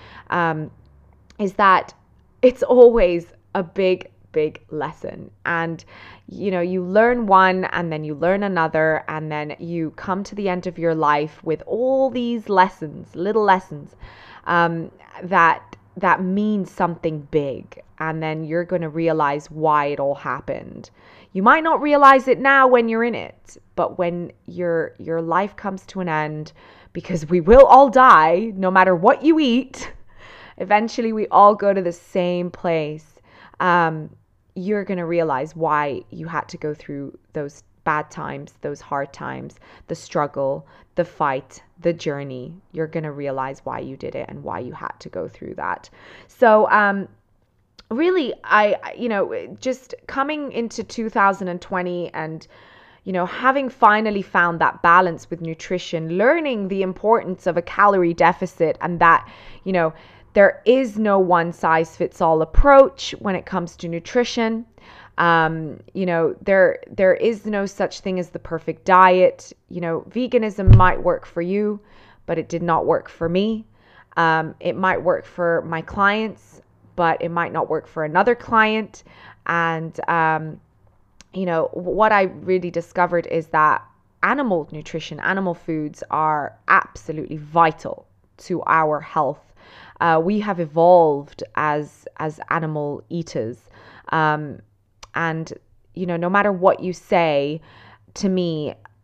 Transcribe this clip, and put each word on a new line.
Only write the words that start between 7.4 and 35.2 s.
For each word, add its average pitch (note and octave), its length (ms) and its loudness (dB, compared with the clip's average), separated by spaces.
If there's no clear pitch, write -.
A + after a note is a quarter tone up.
and E3+ 260 -6
then D3+ 120 -6
you D3+ 100 -8
learn F3+ 280 0
another, D#3+ 640 0
and D#3 220 -8
then D3+ 280 -8
you E3 340 -8
come G3 320 -6
to G3+ 100 -14
the G3+ 140 -4
end F3+ 180 -4
of E3+ 120 -8
your E3 160 0
life D3+ 500 -2
with D#3 220 -4
all C4 440 0
these A#3+ 380 -6
lessons, F#3 680 -2
little G#3 300 -2
lessons, F#3 500 -4
um, E3+ 440 -2
that, E3+ 540 2
that F3+ 260 2
mean G3+ 420 -2
something D#3+ 640 -6
big. C#3+ 520 -6
And D#3+ 240 -6
then D#3 220 -6
you're E3 200 -4
gonna E3+ 240 -4
realize D3+ 640 -2
why D3+ 360 0
it C#3+ 140 -4
all C#3 160 -2
happened. - 760 -10
You F#3+ 80 -2
might D4 200 4
not D#4+ 180 0
realize C4+ 460 6
it B3+ 140 0
now C4+ 260 4
when A#3+ 220 4
you're A3+ 160 -2
in A#3 100 -4
it, - 420 -14
but - 220 -4
when F3 340 -4
your, E3+ 520 -4
your E3 240 -6
life F3+ 320 -2
comes F#3+ 320 -12
to F#3+ 140 -12
an F3 80 -6
end, D3+ 440 -6
because E3 340 -8
we F3 140 0
will A#3 260 10
all C4+ 220 10
die, G3+ 680 6
no F#3 140 0
matter F#3 260 4
what G3+ 260 2
you D#4 160 4
eat, C4 540 -2
eventually A3 540 0
we G#3+ 160 -4
all G#3 260 8
go G3+ 180 2
to G3 80 -2
the E3+ 120 -2
same F3+ 580 -4
place. D#3 720 -6
Um, E3 500 0
you're G3 300 -6
gonna F3+ 220 -6
realize D#3+ 480 -2